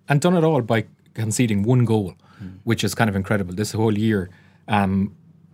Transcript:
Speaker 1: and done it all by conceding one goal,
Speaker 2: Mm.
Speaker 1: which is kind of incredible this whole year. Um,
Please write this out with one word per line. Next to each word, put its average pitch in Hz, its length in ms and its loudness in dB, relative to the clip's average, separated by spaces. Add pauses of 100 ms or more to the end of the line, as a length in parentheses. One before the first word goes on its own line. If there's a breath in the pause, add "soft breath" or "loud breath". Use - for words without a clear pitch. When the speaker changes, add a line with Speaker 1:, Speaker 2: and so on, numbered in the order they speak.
Speaker 1:
and 147 140 2
done 180 160 4
it 160 60 4
all 156 180 2
by 110 240 0 (300)
conceding 110 480 0
one 123 220 4
goal, 104 300 -2 (260 loud breath)
Speaker 2:
Mm. 92 240 -16
Speaker 1:
which 120 180 0
is 98 100 -2
kind 113 160 0
of 98 60 -2
incredible 95 400 -2
this 104 160 -4
whole 110 260 0
year. 104 320 0 (380 soft breath)
Um, 98 480 0 (380)